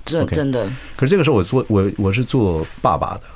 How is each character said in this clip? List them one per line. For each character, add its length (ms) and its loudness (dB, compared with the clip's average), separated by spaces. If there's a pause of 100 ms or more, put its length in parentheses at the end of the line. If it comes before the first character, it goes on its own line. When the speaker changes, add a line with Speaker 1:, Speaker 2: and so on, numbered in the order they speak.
Speaker 1:
真 140 -4
的。 60 0
Speaker 2:
OK。 120 -2
Speaker 1:
真 140 0
的。 160 -2 (300)
Speaker 2:
可 100 0
是 40 2
这 60 4
个 80 4
时 60 2
候 60 4
我 60 4
做， 260 0
我， 280 4
我 160 0
是 120 0
做 420 0 (160)
爸 160 2
爸 160 -4
的， 60 -10 (160)